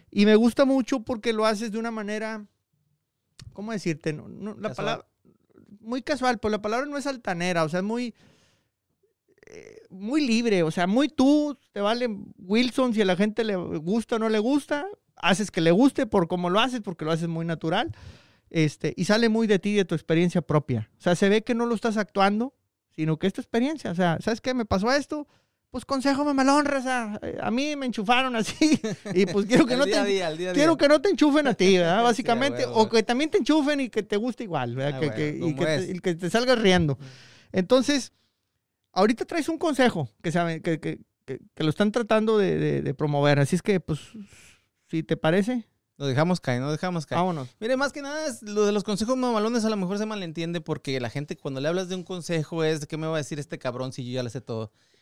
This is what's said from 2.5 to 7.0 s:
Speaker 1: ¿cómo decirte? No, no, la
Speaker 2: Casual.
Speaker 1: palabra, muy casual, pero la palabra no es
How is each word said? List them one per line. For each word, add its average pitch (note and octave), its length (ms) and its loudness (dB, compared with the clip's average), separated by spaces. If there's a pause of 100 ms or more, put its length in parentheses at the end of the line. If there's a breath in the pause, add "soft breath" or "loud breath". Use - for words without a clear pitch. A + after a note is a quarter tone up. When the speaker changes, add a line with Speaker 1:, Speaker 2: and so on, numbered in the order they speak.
Speaker 1:
¿cómo G#3 180 -10
decirte? E3 400 -4
No, D3+ 160 -10
no, G3 280 -12
la - 140 -8
Speaker 2:
Casual. C3 60 -10
Speaker 1:
palabra, G#3 320 -6 (720)
muy A#3+ 220 -8
casual, B3+ 380 0
pero G#3+ 120 -2
la G#3 100 -2
palabra A3+ 260 -4
no C#4+ 100 -8
es C4+ 100 -8